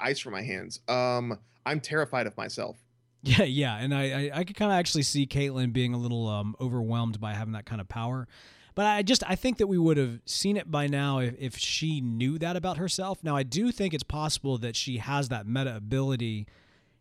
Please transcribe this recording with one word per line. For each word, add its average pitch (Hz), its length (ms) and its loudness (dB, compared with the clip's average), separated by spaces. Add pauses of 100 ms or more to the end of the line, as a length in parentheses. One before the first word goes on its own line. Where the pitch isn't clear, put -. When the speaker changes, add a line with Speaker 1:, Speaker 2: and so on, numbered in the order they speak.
Speaker 1:
ice 135 180 0
from 117 140 -8
my 95 80 -4
hands. 92 480 -6
Um, 123 500 0 (260)
I'm 151 140 0
terrified 139 480 0
of 104 80 -10
myself." 107 400 -6 (460)
Speaker 2:
Yeah, 139 220 6
yeah, 131 340 2
and 135 160 -2
I, 139 180 0
I, 139 280 -2
I 175 40 0
could 190 140 -10
kinda 208 180 2
actually 165 280 2
see 139 220 2
Caitlin 131 460 0
being 123 220 2
a 120 40 0
little, 120 300 0
um, 104 320 0
overwhelmed 117 640 0
by 107 120 -4
having 110 200 -4
that 104 120 -8
kind 113 140 -6
of 92 80 -6
power. 120 400 -4 (480)
But 202 120 2
I 208 160 4
just, 240 220 4
I 190 100 0
think 254 220 0
that 208 100 4
we 190 100 2
would 165 180 6
have 123 300 0
seen 202 320 0
it 170 120 -6
by 147 180 0
now 139 320 2
if, 123 200 0
if 131 180 -6
she 156 440 -2
knew 123 380 0
that 170 180 0
about 175 200 -2
herself. 185 460 -2
Now, 147 140 2
I 139 60 4
do 170 280 2
think 196 220 0
it's 147 100 0
possible 147 540 0
that 113 180 -4
she 123 220 -2
has 135 320 -2
that 107 180 -6
meta 127 280 0
ability 113 680 -2 (560)